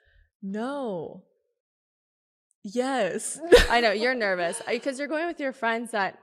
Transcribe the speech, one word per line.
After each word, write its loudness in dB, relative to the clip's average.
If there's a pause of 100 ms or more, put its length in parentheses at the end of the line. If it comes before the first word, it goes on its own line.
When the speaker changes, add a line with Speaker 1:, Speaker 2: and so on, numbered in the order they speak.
(420)
Speaker 1:
No. -6 (1400)
Yes. -2 (160)
<laughs> 8
Speaker 2:
I 4
know, 4
you're 2
nervous. -2
I, 0
'cause -4
you're -6
going -2
with -8
your -4
friends -2
that -2